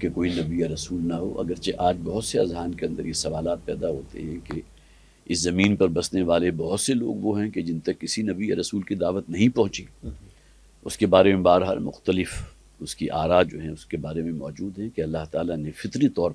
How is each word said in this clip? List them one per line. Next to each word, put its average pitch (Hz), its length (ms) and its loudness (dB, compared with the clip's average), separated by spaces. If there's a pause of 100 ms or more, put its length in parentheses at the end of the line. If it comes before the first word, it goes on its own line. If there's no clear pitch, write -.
कि 87 80 0
कोई 85 240 0
नबी 82 280 -2
या 82 60 0
रसूल 78 360 -6
ना 85 120 -2
हो। 92 200 -4
अगरचे 90 360 -4
आज 90 300 2
बहुत 95 240 -4
से - 140 -2
अजहान 87 340 -2
के 82 120 -6
अंदर 80 220 -6
ये 80 80 -4
सवालात 80 520 -4
पैदा 80 220 -4
होते 69 320 -8
हैं 80 200 -8
कि - 220 -10 (640)
इस 82 160 -2
ज़मीन 95 320 4
पर 95 140 6
बसने 90 340 0
वाले 85 340 4
बहुत 85 240 -2
से 135 140 0
लोग 117 280 -2
वो 104 120 2
हैं 104 160 -2
कि 92 120 -4
जिन 82 180 -4
तक - 180 -2
किसी 82 240 -4
नबी 101 280 -2
या 95 60 0
रसूल 92 260 -2
की 101 140 -4
दावत 90 320 -2
नहीं 95 220 4
पहुँची। 101 360 0 (960)
उसके - 220 0
बारे 92 260 8
में 92 100 2
बहरहाल 92 380 6
मुख्तलिफ - 760 -2 (240)
उसकी - 300 -6
आरा 82 340 4
जो 78 160 -2
हैं, 78 120 -8
उसके 80 260 -8
बारे 78 260 -4
में 85 100 -4
मौजूद 78 460 -8
हैं 110 100 -6
कि 95 120 -4
अल्लाह 78 240 -4
ताला 82 300 -4
ने 76 180 -6
फितरी 127 360 0
तौर 85 260 0